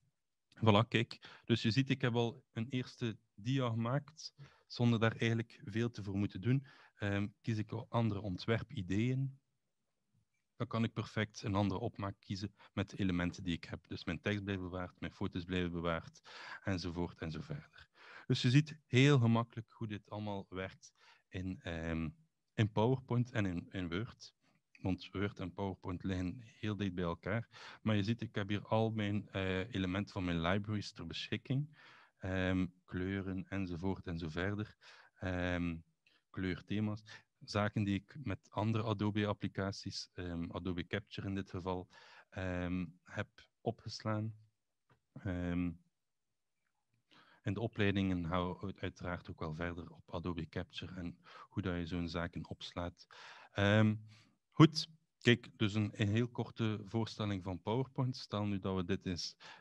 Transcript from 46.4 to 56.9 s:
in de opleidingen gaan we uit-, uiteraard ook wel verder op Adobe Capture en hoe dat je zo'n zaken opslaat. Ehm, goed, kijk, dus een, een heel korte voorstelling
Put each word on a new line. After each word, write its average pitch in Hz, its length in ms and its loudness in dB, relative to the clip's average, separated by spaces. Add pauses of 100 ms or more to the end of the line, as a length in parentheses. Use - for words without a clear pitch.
in 101 100 -2
de - 60 -4
opleidingen 98 680 2
gaan 90 220 0
we 87 120 -8
uit-, 95 180 -8
uiteraard 90 500 -6
ook 92 100 -10
wel 80 160 -4
verder 87 360 -6
op - 220 -18
Adobe 85 360 -4
Capture - 460 -8
en 87 240 -8 (300)
hoe 101 120 -4
dat 92 140 0
je 87 100 -2
zo'n 85 240 -2
zaken 85 400 -4
opslaat. - 580 -8 (440)
Ehm, 107 440 6 (560)
goed, - 380 8 (300)
kijk, - 380 4
dus 101 160 2
een, 104 280 0
een 104 60 4
heel 113 200 2
korte 110 580 -2
voorstelling 104 580 -2